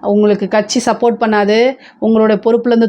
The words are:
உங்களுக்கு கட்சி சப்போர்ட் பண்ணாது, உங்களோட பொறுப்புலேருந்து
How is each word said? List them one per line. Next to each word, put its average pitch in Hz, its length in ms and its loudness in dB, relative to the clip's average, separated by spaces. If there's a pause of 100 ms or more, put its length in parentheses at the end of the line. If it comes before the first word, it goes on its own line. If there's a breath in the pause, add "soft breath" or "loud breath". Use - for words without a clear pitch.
உங்களுக்கு 208 480 0
கட்சி 214 420 -2
சப்போர்ட் 233 300 -2
பண்ணாது, 220 560 0 (240 loud breath)
உங்களோட 214 460 2
பொறுப்புலேருந்து 233 420 0